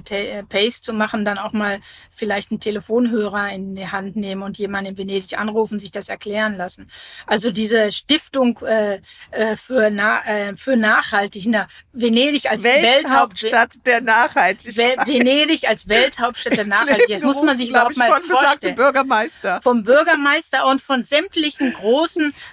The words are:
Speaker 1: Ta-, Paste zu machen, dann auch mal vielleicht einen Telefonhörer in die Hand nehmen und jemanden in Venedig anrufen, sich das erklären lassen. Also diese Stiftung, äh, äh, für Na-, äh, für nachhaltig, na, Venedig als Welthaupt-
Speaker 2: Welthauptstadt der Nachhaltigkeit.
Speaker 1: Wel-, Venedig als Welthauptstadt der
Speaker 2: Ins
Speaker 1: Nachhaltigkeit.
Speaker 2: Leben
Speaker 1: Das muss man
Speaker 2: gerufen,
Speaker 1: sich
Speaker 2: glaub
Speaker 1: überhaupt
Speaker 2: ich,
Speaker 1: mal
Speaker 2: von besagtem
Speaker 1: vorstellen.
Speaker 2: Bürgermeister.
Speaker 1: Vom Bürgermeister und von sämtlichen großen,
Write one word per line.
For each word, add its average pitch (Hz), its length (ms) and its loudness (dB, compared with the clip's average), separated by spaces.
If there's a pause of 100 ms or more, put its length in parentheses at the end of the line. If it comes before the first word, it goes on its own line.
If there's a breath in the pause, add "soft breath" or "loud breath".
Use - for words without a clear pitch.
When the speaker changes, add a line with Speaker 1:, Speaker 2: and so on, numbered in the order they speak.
Speaker 1:
Ta-, 202 420 -8
Paste 214 360 -2
zu 233 100 -8
machen, 214 320 -2
dann 202 140 -4
auch 214 120 -8
mal 208 280 -2 (320 loud breath)
vielleicht 202 400 -6
einen 214 80 -4
Telefonhörer 208 920 -2
in 190 240 -10
die 190 120 -10
Hand 196 280 -8
nehmen 196 280 -6
und 196 160 -10
jemanden 196 320 -6
in 190 80 -12
Venedig 196 400 -6
anrufen, 214 400 -4
sich 202 120 -12
das 202 160 -10
erklären 208 480 -4
lassen. 180 320 -12 (380 loud breath)
Also 220 240 -2
diese 214 420 0
Stiftung, 262 680 0
äh, 208 400 0 (320 loud breath)
äh, 214 240 -2
für 226 340 0
Na-, 214 380 0
äh, 202 280 -4
für 262 220 -2
nachhaltig, 208 720 0
na, 214 200 0 (260 loud breath)
Venedig 240 540 2
als 214 160 -2
Welthaupt- 262 200 4
Speaker 2:
Welthauptstadt 247 880 2 (160)
der 240 140 2
Nachhaltigkeit. 233 960 0
Speaker 1:
Wel-, - 80 0
Venedig 277 600 2
als 214 220 -4
Welthauptstadt 240 640 0
der 226 120 2
Speaker 2:
Ins 208 40 -6
Speaker 1:
Nachhaltigkeit. 240 400 4
Speaker 2:
Leben 208 120 -4
Speaker 1:
Das - 20 -2
muss 277 160 2
man 285 180 2
Speaker 2:
gerufen, - 20 -4
Speaker 1:
sich 240 100 -4
Speaker 2:
glaub 247 220 4
Speaker 1:
überhaupt - 20 -10
Speaker 2:
ich, 269 40 -4
Speaker 1:
mal 240 140 4
Speaker 2:
von 208 100 4
besagtem 269 280 2
Speaker 1:
vorstellen. 285 260 -2
Speaker 2:
Bürgermeister. 262 840 0
Speaker 1:
Vom 240 220 2
Bürgermeister 285 840 2
und 269 160 2
von 254 240 -2
sämtlichen 302 680 -2
großen, 294 600 0 (200 loud breath)